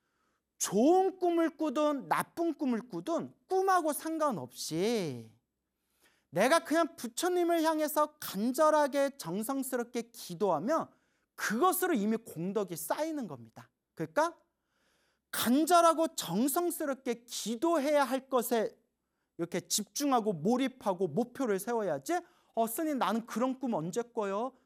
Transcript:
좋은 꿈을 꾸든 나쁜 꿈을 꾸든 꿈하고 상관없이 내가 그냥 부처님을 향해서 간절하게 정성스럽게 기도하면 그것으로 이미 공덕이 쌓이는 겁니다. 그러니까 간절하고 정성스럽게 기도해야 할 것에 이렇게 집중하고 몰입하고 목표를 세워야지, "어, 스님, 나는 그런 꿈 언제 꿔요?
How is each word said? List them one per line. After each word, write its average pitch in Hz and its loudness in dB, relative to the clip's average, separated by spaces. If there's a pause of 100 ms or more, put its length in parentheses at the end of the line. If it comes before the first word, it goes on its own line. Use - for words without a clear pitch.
(580)
좋은 359 4
꿈을 339 2
꾸든 294 0
나쁜 277 -2
꿈을 240 -2
꾸든 175 -6 (140)
꿈하고 370 2
상관없이 185 -4 (1000)
내가 262 4
그냥 330 0
부처님을 339 0
향해서 302 0
간절하게 277 2
정성스럽게 233 -6
기도하면 185 -2 (460)
그것으로 349 0
이미 214 0
공덕이 190 -4
쌓이는 302 -4
겁니다. 117 -16 (240)
그러니까 294 -2 (920)
간절하고 320 4
정성스럽게 269 -2
기도해야 294 0
할 254 -4
것에 233 0 (640)
이렇게 170 -4
집중하고 220 0
몰입하고 202 0
목표를 214 -2
세워야지, 208 -2 (360)
"어, 226 0
스님, 302 -4
나는 220 0
그런 254 -2
꿈 233 -2
언제 170 -2
꿔요? 226 -4 (140)